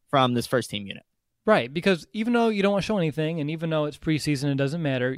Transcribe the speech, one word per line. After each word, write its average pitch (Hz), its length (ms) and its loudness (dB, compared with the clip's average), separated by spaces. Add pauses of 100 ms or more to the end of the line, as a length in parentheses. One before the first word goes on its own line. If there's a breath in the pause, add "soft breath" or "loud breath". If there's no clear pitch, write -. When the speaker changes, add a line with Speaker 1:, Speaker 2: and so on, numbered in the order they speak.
Speaker 1:
from 127 240 4
this 117 120 0
first 123 240 -2
team 101 160 -8
unit. - 180 -14 (420)
Speaker 2:
Right, 139 280 2
because 175 380 0
even 220 220 -2
though 233 160 4
you 208 120 0
don't 202 120 4
wanna 196 80 0
show 214 160 -2
anything, 160 420 -2
and 147 100 -4
even 160 200 -4
though 156 160 0
it's 147 120 -8
preseason, 147 540 0
it 139 60 0
doesn't 139 240 -2
matter, 131 360 0